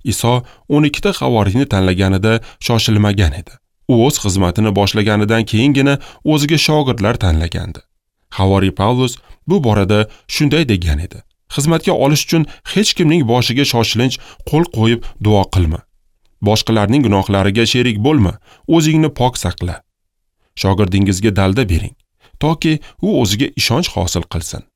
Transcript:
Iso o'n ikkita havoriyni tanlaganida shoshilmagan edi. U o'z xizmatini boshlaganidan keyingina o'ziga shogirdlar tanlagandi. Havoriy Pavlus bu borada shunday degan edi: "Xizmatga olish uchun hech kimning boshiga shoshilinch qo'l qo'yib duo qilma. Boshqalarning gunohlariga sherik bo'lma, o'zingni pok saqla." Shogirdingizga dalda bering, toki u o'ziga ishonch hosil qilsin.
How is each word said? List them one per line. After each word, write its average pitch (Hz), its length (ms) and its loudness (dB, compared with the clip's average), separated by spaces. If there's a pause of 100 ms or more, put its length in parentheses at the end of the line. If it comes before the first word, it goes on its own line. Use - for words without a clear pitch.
Iso 117 340 -2 (300)
o'n 147 200 2
ikkita 165 280 -2
havoriyni 117 560 0
tanlaganida 95 640 2 (240)
shoshilmagan 104 760 0
edi. 82 200 -12 (360)
U 131 140 4
o'z 147 160 2
xizmatini 98 560 0
boshlaganidan 104 720 0
keyingina 139 500 2 (280)
o'ziga 151 360 0
shogirdlar 127 560 0
tanlagandi. 85 680 -2 (520)
Havoriy 95 380 2
Pavlus 123 420 0 (320)
bu 175 200 0
borada 104 360 2 (240)
shunday 151 440 0
degan 87 300 0
edi: 85 200 -10 (320)
"Xizmatga 160 420 -2
olish 143 320 0
uchun 160 220 0 (180)
hech - 300 -2
kimning 165 300 2
boshiga 120 400 0
shoshilinch 120 520 0 (260)
qo'l 160 240 0
qo'yib 117 340 0 (160)
duo 104 280 2
qilma. 82 360 0 (640)
Boshqalarning 110 600 2
gunohlariga 101 640 2
sherik 123 320 0
bo'lma, 117 340 2 (320)
o'zingni 156 460 2
pok 123 280 -2
saqla." 87 380 -6 (800)
Shogirdingizga 98 720 0
dalda 98 380 0
bering, - 260 -2 (400)
toki 156 440 -2 (180)
u 185 120 -4 (100)
o'ziga 110 360 0
ishonch 143 340 -2
hosil 90 340 -4
qilsin. - 400 -10 (140)